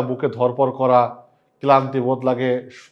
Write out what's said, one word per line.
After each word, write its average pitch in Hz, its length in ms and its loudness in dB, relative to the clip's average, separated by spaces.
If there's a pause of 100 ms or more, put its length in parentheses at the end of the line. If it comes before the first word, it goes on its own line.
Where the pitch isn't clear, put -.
বুকে 127 200 -4 (100)
ধরপড় 127 420 0
করা, 127 200 4 (640)
ক্লান্তি 135 380 2
বোধ 123 280 -2
লাগে, 127 220 -2 (420)